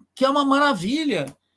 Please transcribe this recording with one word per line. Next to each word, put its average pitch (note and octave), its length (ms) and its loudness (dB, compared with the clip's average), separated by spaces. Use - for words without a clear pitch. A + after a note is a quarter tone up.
que - 80 -8
é C4+ 60 4
uma C#4 160 0
maravilha. C4+ 880 0